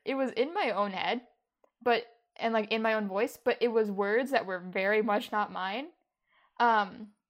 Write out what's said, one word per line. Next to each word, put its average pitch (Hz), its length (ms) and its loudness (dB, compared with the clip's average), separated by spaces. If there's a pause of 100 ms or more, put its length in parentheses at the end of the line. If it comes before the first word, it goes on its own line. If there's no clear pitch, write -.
it 269 100 -2
was 269 160 0
in 285 240 -2
my 349 160 0
own 202 180 0
head, 190 320 -2 (640)
but, 233 200 2 (340)
and, 226 160 -2
like, 214 180 0
in 220 100 0
my 220 120 2
own 214 140 0
voice, 196 300 -2
but 240 240 0
it 233 60 4
was 220 240 2
words 208 400 0
that 240 160 2
were 185 120 -4
very 190 440 0
much 214 280 -2
not 208 200 -2
mine. 190 360 -6 (720)
Um, 214 500 2 (200)